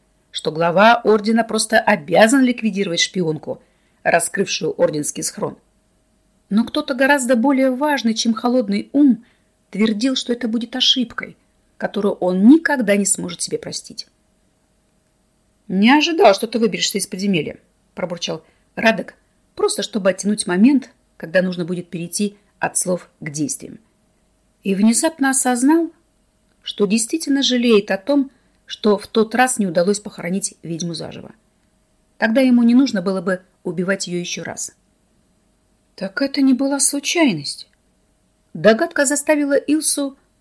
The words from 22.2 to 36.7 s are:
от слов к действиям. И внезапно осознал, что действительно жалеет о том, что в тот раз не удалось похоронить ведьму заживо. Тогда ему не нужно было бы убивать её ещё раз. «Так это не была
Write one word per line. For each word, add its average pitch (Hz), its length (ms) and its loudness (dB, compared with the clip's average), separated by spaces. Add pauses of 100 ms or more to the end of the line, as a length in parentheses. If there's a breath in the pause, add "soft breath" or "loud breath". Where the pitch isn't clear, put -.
от - 160 -4
слов 180 340 -6 (100)
к 156 100 -10
действиям. - 500 -8 (840)
И 190 120 -2
внезапно 262 560 2
осознал, 262 600 2 (760)
что - 200 -2
действительно 269 580 -2
жалеет 240 480 2
о 196 40 -2
том, 277 360 0 (340 soft breath)
что 208 320 0
в - 80 -12
тот 226 300 -2
раз 254 240 0
не 196 80 0
удалось 180 320 0
похоронить 190 540 -8 (100)
ведьму 170 300 -8
заживо. - 380 -14 (840)
Тогда 226 220 0
ему 240 240 4
не 233 100 6
нужно 214 280 4
было 190 180 -4
бы 180 200 -4 (220)
убивать 180 460 -4
её 175 100 -6
ещё 175 240 -8
раз. - 300 -10 (1200)
«Так - 260 -8
это 277 200 -2
не 269 140 6
была 277 260 -2